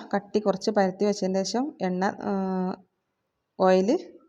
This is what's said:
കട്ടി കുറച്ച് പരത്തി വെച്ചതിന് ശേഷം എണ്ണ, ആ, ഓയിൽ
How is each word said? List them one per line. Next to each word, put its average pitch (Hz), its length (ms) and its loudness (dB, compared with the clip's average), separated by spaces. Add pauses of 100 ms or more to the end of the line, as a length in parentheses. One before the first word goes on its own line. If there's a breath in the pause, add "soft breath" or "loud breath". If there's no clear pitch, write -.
കട്ടി 202 320 -2
കുറച്ച് 196 300 0
പരത്തി 196 340 0
വെച്ചതിന് 190 400 0
ശേഷം 240 220 -4 (160)
എണ്ണ, 180 220 -2 (200)
ആ, 208 80 -2 (1300)
ഓയിൽ 185 300 4 (400)